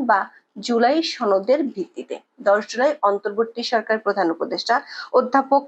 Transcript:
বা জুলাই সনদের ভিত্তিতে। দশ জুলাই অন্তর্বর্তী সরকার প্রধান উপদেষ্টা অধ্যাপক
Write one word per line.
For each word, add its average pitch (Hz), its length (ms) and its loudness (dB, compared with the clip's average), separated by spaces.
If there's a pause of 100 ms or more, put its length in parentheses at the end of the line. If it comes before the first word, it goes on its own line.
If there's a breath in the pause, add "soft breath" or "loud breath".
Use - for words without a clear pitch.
বা 208 140 4 (360 soft breath)
জুলাই 240 480 2
সনদের 214 640 0
ভিত্তিতে। - 480 -10 (240)
দশ 208 280 2
জুলাই 254 240 0 (100)
অন্তর্বর্তী 208 600 -2
সরকার 220 360 -2
প্রধান 202 320 0
উপদেষ্টা 175 460 -2 (360 loud breath)
অধ্যাপক 269 560 2